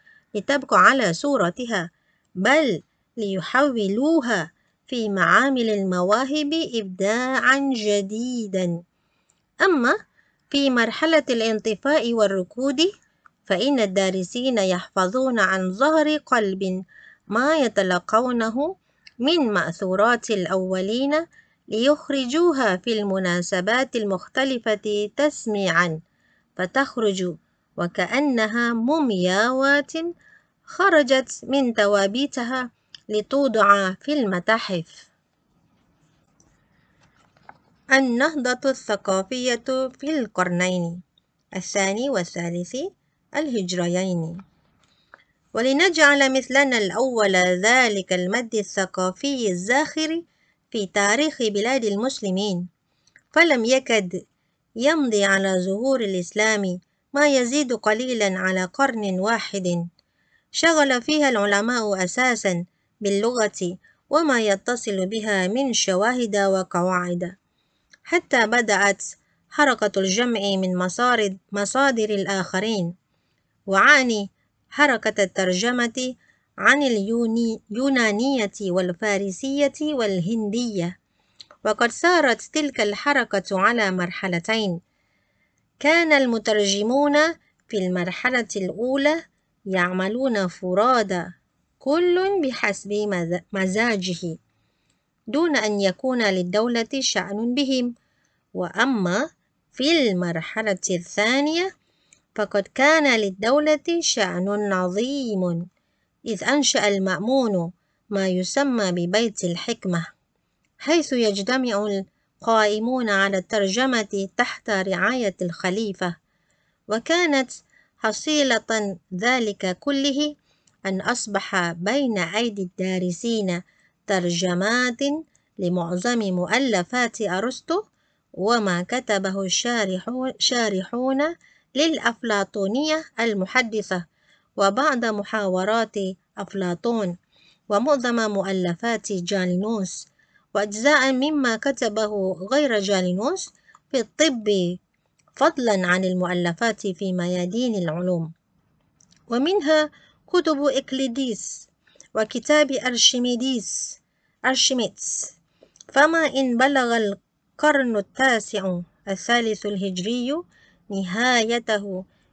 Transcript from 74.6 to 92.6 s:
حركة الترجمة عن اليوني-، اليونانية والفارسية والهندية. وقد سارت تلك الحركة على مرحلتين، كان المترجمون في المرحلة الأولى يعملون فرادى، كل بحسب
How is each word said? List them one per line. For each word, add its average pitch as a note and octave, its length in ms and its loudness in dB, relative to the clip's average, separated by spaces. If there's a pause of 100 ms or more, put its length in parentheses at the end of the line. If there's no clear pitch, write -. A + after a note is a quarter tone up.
حركة A3 520 2
الترجمة A#3 920 -2 (440)
عن B3 240 4
اليوني-، A3+ 800 0 (100)
اليونانية A#3+ 880 0
والفارسية G3+ 1200 -2
والهندية. G#3+ 1160 -2 (680)
وقد A3+ 260 0
سارت D4+ 520 2
تلك D4+ 380 -2
الحركة G#3 800 0
على G#3+ 300 2
مرحلتين، F3+ 920 -2 (960)
كان D#4+ 340 2
المترجمون A3+ 1040 2 (520)
في A3 100 -4
المرحلة F#3 800 -2
الأولى C4 680 -2 (420)
يعملون F#3+ 800 0
فرادى، G3 800 0 (540)
كل F4+ 640 2
بحسب G#3 480 -4